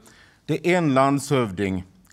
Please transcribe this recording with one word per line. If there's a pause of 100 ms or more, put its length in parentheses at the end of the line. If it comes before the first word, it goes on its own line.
(460)
där
en
landshövding (300)